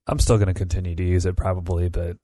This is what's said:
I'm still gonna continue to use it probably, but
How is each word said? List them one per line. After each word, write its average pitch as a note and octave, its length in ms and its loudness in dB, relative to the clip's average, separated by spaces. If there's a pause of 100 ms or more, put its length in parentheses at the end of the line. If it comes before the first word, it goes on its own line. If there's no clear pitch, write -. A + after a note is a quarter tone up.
I'm - 140 -2
still A#2 180 4
gonna F#2+ 160 2
continue F2 420 -2
to F2+ 80 -2
use F2+ 220 2
it F2+ 100 0
probably, F2+ 540 -2
but F2 340 -6